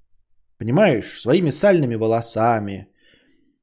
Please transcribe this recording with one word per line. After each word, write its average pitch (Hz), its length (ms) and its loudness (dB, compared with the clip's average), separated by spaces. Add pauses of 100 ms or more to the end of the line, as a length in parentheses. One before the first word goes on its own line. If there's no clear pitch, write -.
(580)
Понимаешь? 131 640 0
Своими 160 280 2
сальными 151 460 2
волосами, 110 920 -2 (760)